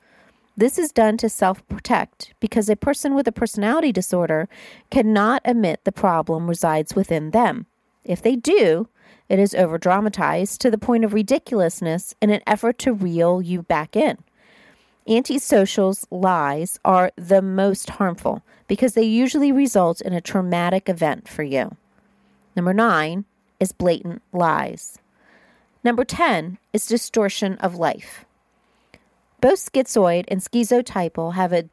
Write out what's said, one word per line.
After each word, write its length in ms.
This 220
is 140
done 260
to 100
self-protect 1120
because 280
a 80
person 380
with 120
a 60
personality 580
disorder 580
cannot 540
admit 400
the 80
problem 560
resides 460
within 360
them. 360
If 160
they 160
do, 520
it 100
is 160
overdramatized 1040
to 120
the 80
point 260
of 100
ridiculousness 1040
in 100
an 160
effort 340
to 120
reel 480
you 220
back 340
in. 220
Antisocials' 1000
lies 720
are 320
the 260
most 480
harmful 520
because 240
they 100
usually 480
result 520
in 100
a 80
traumatic 680
event 380
for 160
you. 340
Number 200
nine 500
is 140
blatant 500
lies. 640
Number 220
ten 540
is 140
distortion 720
of 180
life. 500
Both 320
schizoid 560
and 120
schizotypal 920
have 180
a 200